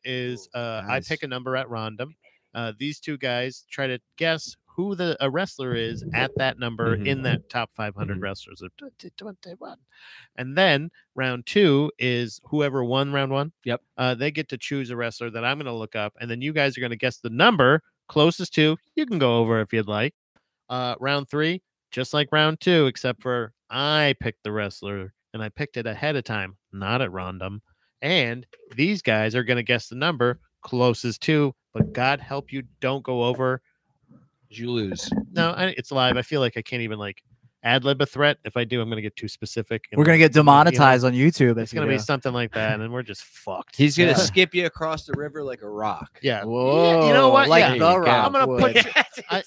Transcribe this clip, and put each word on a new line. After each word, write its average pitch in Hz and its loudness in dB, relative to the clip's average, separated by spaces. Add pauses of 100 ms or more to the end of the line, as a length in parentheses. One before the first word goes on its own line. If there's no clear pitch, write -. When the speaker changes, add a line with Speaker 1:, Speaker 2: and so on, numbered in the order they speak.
Speaker 1:
is, 127 -8
Speaker 2:
Ooh, 123 -6
Speaker 1:
uh, 113 -8
I 113 -2
Speaker 2:
nice. 135 -6
Speaker 1:
pick 160 -6
a 151 -8
number 127 -8
at 131 -6
random. 113 -10 (380)
Uh, 113 -8
these 143 -10
two 151 -10
guys 127 -6
try 139 -6
to 127 -6 (180)
guess 165 -4 (100)
who 196 -6
the, 170 -4
a 139 0
wrestler 135 -6
is 113 -6 (100)
at 131 -2
that 131 0
number 113 -2
Speaker 2:
Mm-hmm. 104 -6
Speaker 1:
in 139 -2
that 120 -2
top 120 -6
five 107 -8
hundred 101 -6
Speaker 2:
Mm-hmm. 92 -8
Speaker 1:
wrestlers 98 -12
of 90 -16
twenty - -20
twenty-one. 190 -18 (600)
And 131 -6
then 165 2 (260)
round 127 -6
two 151 4
is 120 -2
whoever 139 -2
won 135 0
round 139 0
one. 143 -4 (140)
Speaker 2:
Yep. 120 -4 (160)
Speaker 1:
Uh, 127 0
they 139 -4
get 151 -8
to 131 -10
choose 135 -8
a 123 -10
wrestler 117 -8
that 113 -8
I'm 139 -2
gonna 131 -8
look 110 -10
up, 104 -6
and 120 -10
then 117 -8
you 147 -6
guys 139 0
are 127 -10
gonna 120 -6
guess 123 -4
the 117 -10
number 151 4 (260)
closest 170 0
to. 156 4 (180)
You 311 -2
can 226 -4
go 120 4
over 113 2
if 104 -6
you'd 107 -2
like. 107 -4 (560)
Uh, 123 -6
round 139 -4
three, 160 -2 (300)
just - -6
like 147 0
round 156 2
two, 165 4
except 123 -6
for 120 -4 (160)
I 143 0
picked - -8
the 107 -8
wrestler, 101 -8 (200)
and 110 -10
I 110 -8
picked - -10
it 113 -8
ahead 143 -4
of 127 -4
time, 98 -6 (160)
not 101 -2
at 98 -4
random. 92 -10 (400)
And 127 -2 (300)
these 180 0
guys 110 0
are 123 0
gonna 120 -2
guess 120 -2
the 123 -14
number 127 -2 (220)
closest 123 -2
to, 147 2 (200)
but - -2
God 135 0
help 139 -10
you 135 -10 (160)
don't 135 -2
go 123 -2
over. 127 -2 (880)
Speaker 2:
You 117 -8
lose. 107 -4 (200)
Speaker 1:
No, 170 0
I, 175 -4 (120)
it's - -12
live. 127 2
I 123 -2
feel 147 -4
like 120 -2
I 110 -6
can't 123 -8
even, 110 -8
like, 101 -12 (400)
ad 120 0
lib 139 0
a 139 4
threat. 143 0
If - -8
I 120 0
do, 117 -4
I'm 113 -6
gonna 110 -6
get 104 -10
too 110 -12
specific, - -8
and 123 0
Speaker 3:
We're 151 4
gonna 160 6
get 160 8
Speaker 1:
you 151 8
know, - 4
Speaker 3:
demonetized 139 8
on 123 2
YouTube 127 4
Speaker 1:
it's 113 -8
Speaker 3:
if 120 -12
Speaker 1:
gonna 151 -2
Speaker 3:
you 135 0
Speaker 1:
be 135 0
Speaker 3:
do. 110 -4
Speaker 1:
something 131 -2
like 120 -4
that, 110 -2
and 113 -8
we're 123 -8
just 107 -14
fucked. - -14
Speaker 2:
He's 143 4
gonna 170 6
Speaker 3:
Yeah. - 4
Speaker 2:
skip 180 2
you 180 0
across 160 -6
the 147 -4
river 147 -8
like 127 -10
a 104 -14
rock. 107 -6
Speaker 1:
Yeah. 113 -2
Speaker 3:
Whoa, 147 4
Speaker 1:
Yeah, 156 6
you 147 8
know - 8
what? 269 6
Speaker 3:
like 165 8
Speaker 1:
Yeah. 135 6
Speaker 3:
The 123 0
Speaker 2:
There 165 6
you - 6
go. - 2
Speaker 3:
Rock 123 4
Speaker 1:
I'm - 0
gonna 269 4
Speaker 3:
would. 127 0
Speaker 1:
put 247 2
you, 240 2
Speaker 2:
<laughs> - -18
Speaker 1:
I, 185 -4